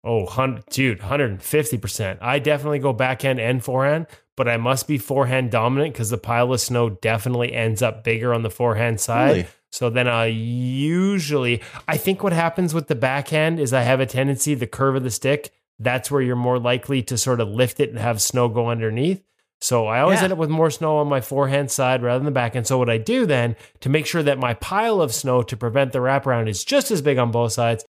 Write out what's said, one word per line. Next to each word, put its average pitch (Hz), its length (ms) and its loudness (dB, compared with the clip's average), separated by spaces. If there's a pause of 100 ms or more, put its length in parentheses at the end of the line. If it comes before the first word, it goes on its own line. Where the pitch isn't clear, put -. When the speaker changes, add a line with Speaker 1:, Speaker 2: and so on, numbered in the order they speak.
Speaker 1:
Oh, 113 220 0
hun-, 131 460 -4
dude, 127 300 0
hundred 110 420 -2
fifty 147 340 0
percent. 101 460 -6
I 127 160 0
definitely 147 400 0
go 135 120 0
backhand 131 480 0
and 120 240 0
forehand, 143 440 0 (280)
but 127 120 0
I 117 100 2
must 123 300 0
be 151 100 0
forehand 127 540 0
dominant 127 420 2
'cause 110 160 -4
the 117 80 -2
pile 123 340 0
of 127 80 2
snow 120 300 0
definitely 117 640 -2
ends 113 300 0
up 110 200 -2
bigger 113 300 0
on 117 80 0
the 113 80 -4
forehand 117 500 0
side. 123 300 2
Speaker 2:
Really? 90 180 0 (240)
Speaker 1:
So - 180 -2
then 123 180 0
I 117 200 2
usually, 131 1300 0 (240)
I 151 120 -2
think 190 260 -2
what 202 80 2
happens 165 420 0
with 165 140 -2
the 147 80 0
backhand 143 640 0
is 131 140 0
I 131 80 4
have 127 180 2
a 131 60 2
tendency, 135 480 0
the 120 140 -2
curve 135 280 0
of 131 80 0
the 127 80 -4
stick, 139 400 -2 (280)
that's 123 300 -2
where 139 120 2
you're 123 160 0
more 123 220 0
likely 123 440 0
to 123 140 -4
sort 123 240 0
of 104 80 -2
lift 120 320 0
it 127 80 2
and 113 100 -8
have 113 220 -2
snow 123 260 2
go 117 220 0
underneath. 120 520 0 (380)
So 117 280 0
I 113 120 0
always 175 200 4
Speaker 3:
Yeah. - 60 4
Speaker 1:
end 190 80 0
up 165 60 -4
with 160 100 0
more 160 200 4
snow 156 280 0
on 147 100 2
my 143 120 0
forehand 139 520 -2
side 127 320 0
rather 123 160 2
than 135 60 -2
the 147 60 0
backhand. 120 360 -2
So 131 100 2
what 123 120 2
I 113 80 2
do 226 280 0
then 120 320 2 (240)
to 131 80 -2
make 151 160 2
sure 165 180 -2
that 139 160 2
my 123 140 0
pile 208 480 0
of 131 120 0
snow 127 300 0
to 117 140 -6
prevent 123 340 0
the 135 80 0
wraparound 127 480 0
is 104 160 -4
just 277 260 0
as 190 120 0
big 139 160 2
on 120 140 2
both 117 200 2
sides 117 320 0 (140)